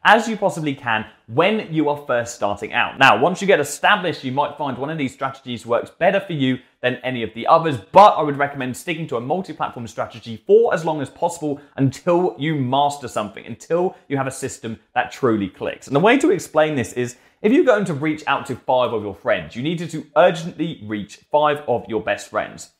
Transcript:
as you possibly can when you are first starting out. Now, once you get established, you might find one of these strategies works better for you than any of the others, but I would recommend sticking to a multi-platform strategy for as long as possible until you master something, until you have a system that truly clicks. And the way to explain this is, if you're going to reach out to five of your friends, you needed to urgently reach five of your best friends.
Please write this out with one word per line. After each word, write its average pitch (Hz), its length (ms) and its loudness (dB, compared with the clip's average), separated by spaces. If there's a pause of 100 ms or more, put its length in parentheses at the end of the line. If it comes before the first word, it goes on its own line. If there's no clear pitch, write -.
as 220 240 4
you 220 80 -4
possibly 160 380 -2
can 110 300 -2 (220)
when 175 480 0
you 151 140 0
are 143 180 -4
first 120 300 -2
starting 101 360 -4
out. 107 260 -2
Now, 120 220 6
once 175 200 2
you 196 60 -4
get 180 140 4
established, 180 640 0
you 127 80 -4
might 143 240 -4
find 135 220 -6
one 135 100 -6
of 160 80 -6
these 135 160 -4
strategies 123 540 -10
works 113 240 0
better 190 300 0
for 190 120 -10
you 131 260 0 (220)
than 127 220 0
any 123 200 -4
of 107 120 -6
the 113 120 -6
others, 156 300 4 (160)
but 196 220 10
I 156 80 0
would 143 160 -2
recommend 135 380 -4
sticking 165 320 -8
to 127 80 -4
a 113 40 -2
multi-platform 147 680 -6
strategy 113 580 -10
for 226 260 6
as 165 140 -2
long 156 160 -2
as - 80 -8
possible 151 500 -4 (160)
until 175 600 0
you 156 160 -2
master 139 540 -2
something, 104 360 -8
until 175 520 -4 (120)
you 139 80 -2
have 135 120 -2
a - 20 -6
system 117 480 -10 (160)
that - 160 0
truly 110 380 0
clicks. - 400 -10
And 135 80 -2
the 147 40 4
way 226 180 6
to 302 120 4
explain 156 460 0
this - 180 -4
is, 123 220 -4 (260)
if 214 100 4
you're 294 120 4
going 208 220 2
to 165 80 -4
reach 151 320 -4
out 123 200 -2
to 120 100 -6
five 123 360 0
of 107 100 -4
your 101 120 -8
friends, 92 400 -4
you 117 80 -8
needed 165 280 -4
to 156 160 -10 (100)
urgently 165 680 0
reach 104 320 -8 (140)
five 147 380 2
of 117 200 -2
your 107 140 -4
best - 260 -4
friends. - 520 -8